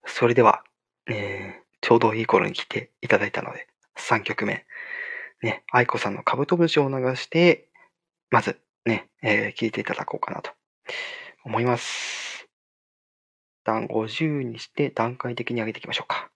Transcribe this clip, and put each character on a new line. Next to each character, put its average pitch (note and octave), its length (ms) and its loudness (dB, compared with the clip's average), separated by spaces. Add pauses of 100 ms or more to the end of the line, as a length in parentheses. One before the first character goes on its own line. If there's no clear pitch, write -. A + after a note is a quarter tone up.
そ - 200 0
れ A#2+ 80 4
で B2 60 6
は、 - 240 6 (420)
え G2+ 540 -8
ー、 - 20 -20 (200)
ち - 100 6
ょ A#2 40 10
う - 20 8
ど A2 160 4
い A2+ 80 -2
い A2 40 -2
頃 - 200 4
に - 80 -6
来 - 100 -6
て - 260 -8 (120)
い - 60 -8
た G#2 100 6
だ G2+ 80 0
い G2+ 60 -6
た - 100 -4
の - 100 -10
で、 - 160 -14 (260)
三 - 300 0
曲 - 220 -4
目。 - 180 -4 (800)
ね、 A2+ 280 -2
愛 B2 160 6
子 - 120 -2
さ G#2 100 -2
ん G2 60 -4
の - 80 -10
カ - 140 0
ブ C#3 100 0
ト F3+ 100 2
ム E3+ 120 4
シ D#3+ 120 4
を C#3 80 2
流 C3 280 0
し - 120 -10
て、 E3+ 400 4 (640)
ま - 100 4
ず - 180 -6 (280)
ね、 A2 220 0 (140)
え G#2+ 260 2
ー、 - 40 -8
聴 - 140 -2
い G#2+ 40 0
て G#2+ 100 -4
い - 40 -6
た - 100 -4
だ - 100 -6
こ - 120 -6
う - 40 -12
か - 120 -4
な - 80 -8
と - 100 -12 (920)
思 A#2 160 -2
い A#2+ 40 2
ま B2 120 4
す。 - 720 -8 (1120)
一 - 20 -20
旦 A2+ 220 -2
五 A2 200 -2
十 D3 360 -2
に A#2 160 -8
し - 100 -14
て C#3+ 220 -2
段 A#2+ 260 -2
階 B2 180 -6
的 A#2+ 200 -6
に A#2+ 60 0
上 G#2+ 60 -2
げ A2 80 -6
て - 40 -12
い - 40 -14
き - 40 -16
ま - 60 -8
し - 80 -4
ょ - 40 -10
う - 40 -16
か。 - 280 -4